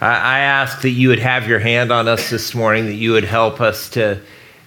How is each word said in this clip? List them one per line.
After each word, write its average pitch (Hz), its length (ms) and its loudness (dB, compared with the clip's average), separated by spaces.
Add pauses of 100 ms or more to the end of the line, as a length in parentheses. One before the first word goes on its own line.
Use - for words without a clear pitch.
I, 117 160 2
I 127 240 0
ask 139 400 0
that 131 100 0
you 127 200 4
would 113 100 2
have 127 260 -2
your 113 140 2
hand 120 320 0
on 117 160 2
us 117 200 0
this 117 280 -6
morning, 110 300 0
that 104 80 -6
you 113 180 -2
would 110 120 4
help 110 360 0
us - 300 -2
to, 104 300 -2 (460)